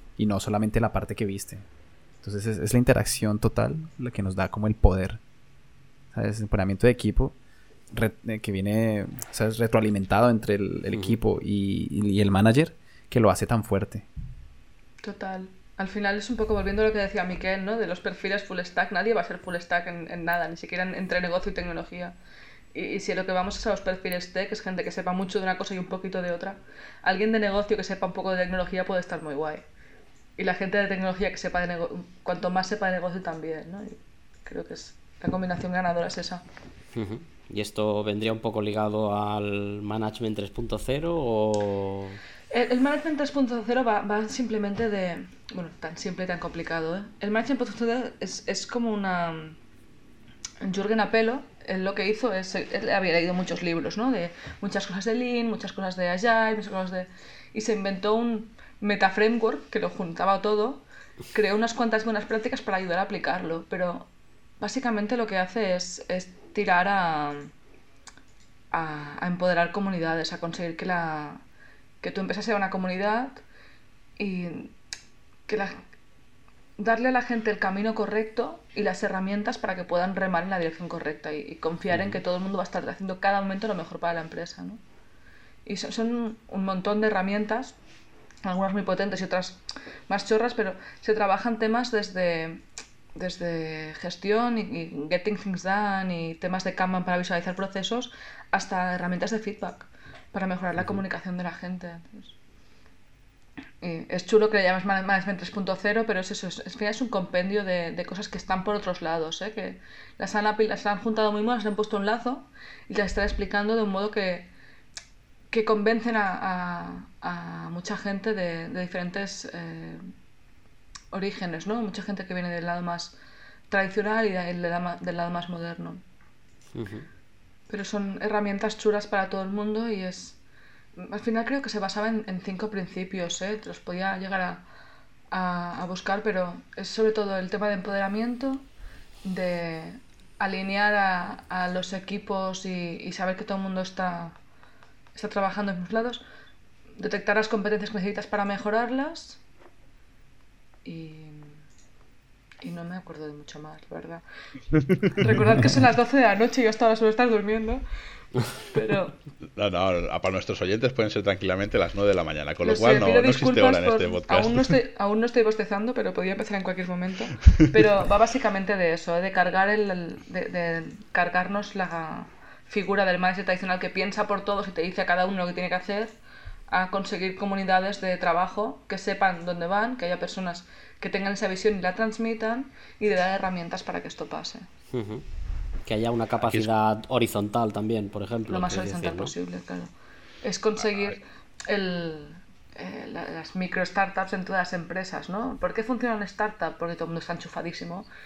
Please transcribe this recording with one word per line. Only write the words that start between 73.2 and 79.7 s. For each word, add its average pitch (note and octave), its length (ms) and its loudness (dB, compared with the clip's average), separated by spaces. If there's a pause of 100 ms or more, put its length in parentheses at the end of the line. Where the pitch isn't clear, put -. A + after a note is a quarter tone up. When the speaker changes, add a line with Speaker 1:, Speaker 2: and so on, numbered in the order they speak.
Speaker 3:
y F3+ 520 -6 (760)
que G#3+ 120 0
la... G3 120 -2 (1080)
darle A3+ 320 2
a - 20 4
la B3 80 4
gente A3+ 300 0
el G#3 80 0
camino G#3 360 0
correcto A3 640 -2 (160)
y G3 80 0
las F#3+ 200 0
herramientas G3+ 560 0
para F#3+ 180 -2